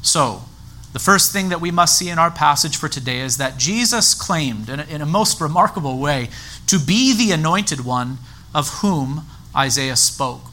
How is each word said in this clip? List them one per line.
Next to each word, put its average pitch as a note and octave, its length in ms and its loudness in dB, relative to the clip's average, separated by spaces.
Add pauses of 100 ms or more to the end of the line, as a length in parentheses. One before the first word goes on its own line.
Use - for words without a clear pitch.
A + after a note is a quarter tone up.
So, A#2 400 0 (520)
the B2+ 60 -6
first - 320 4
thing F#3+ 180 -2
that E3+ 120 -2
we F3 100 -2
must E3+ 260 4
see F3+ 120 -2
in E3+ 100 -4
our E3+ 120 4
passage D3+ 440 2
for D3+ 140 -4
today B2 320 -4
is B2+ 160 -2
that C3+ 200 -4
Jesus A3+ 560 2
claimed, B2+ 540 -2
in C3+ 140 -6
a, - 20 -8
in D3+ 180 -8
a D3+ 40 -4
most G3 340 2
remarkable D#3 600 0
way, C#3 300 0 (380)
to G3 100 4
be G#3+ 380 4
the G#3+ 160 2
anointed D#3+ 540 0
one B2 320 -2 (360)
of - 260 -2
whom D3+ 420 0 (340)
Isaiah C3+ 400 0
spoke. B2+ 460 -2 (120)